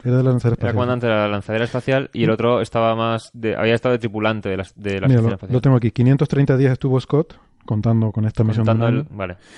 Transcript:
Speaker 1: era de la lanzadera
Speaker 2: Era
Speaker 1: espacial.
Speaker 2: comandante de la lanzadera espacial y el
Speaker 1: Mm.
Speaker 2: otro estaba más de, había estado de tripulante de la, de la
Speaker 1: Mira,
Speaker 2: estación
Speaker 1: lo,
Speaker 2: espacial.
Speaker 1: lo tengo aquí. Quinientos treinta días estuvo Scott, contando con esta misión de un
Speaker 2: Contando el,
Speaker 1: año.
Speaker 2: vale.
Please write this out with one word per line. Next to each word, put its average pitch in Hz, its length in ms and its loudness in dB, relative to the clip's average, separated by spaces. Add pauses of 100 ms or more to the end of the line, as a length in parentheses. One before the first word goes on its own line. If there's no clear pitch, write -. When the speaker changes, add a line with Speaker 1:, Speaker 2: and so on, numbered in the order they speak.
Speaker 1:
era 123 140 0
de 131 80 2
la 131 60 2
lanzadera 120 240 0
Speaker 2:
Era 113 160 -2
Speaker 1:
espacial. 113 40 -2
Speaker 2:
comandante 123 320 0
de 113 60 2
la 104 160 2
lanzadera 107 360 -4
espacial 131 480 -2
y 113 120 -2
el 110 60 2
Speaker 1:
Mm. - 20 2
Speaker 2:
otro 113 300 0
estaba 113 340 0
más 113 360 -4
de, 113 220 -4
había 113 220 2
estado 127 160 0
de 120 80 0
tripulante 107 480 -2
de 95 80 -2
la, 95 180 -6
de 98 260 -4
la 107 60 0
Speaker 1:
Mira, - 0 -
Speaker 2:
estación 123 240 4
Speaker 1:
lo, 98 60 -4
Speaker 2:
espacial. 95 180 -8
Speaker 1:
lo 127 60 2
tengo 131 160 4
aquí. 113 160 0
Quinientos 135 360 2
treinta 139 280 2
días 131 160 2
estuvo 131 280 -2
Scott, - 380 -2 (260)
contando 110 460 0
con 107 140 -2
esta 107 180 0
misión 110 220 2
de 113 80 2
un 110 60 2
Speaker 2:
Contando 120 240 0
el, 151 40 -10
Speaker 1:
año. 98 100 -18
Speaker 2:
vale. 90 200 -8 (220)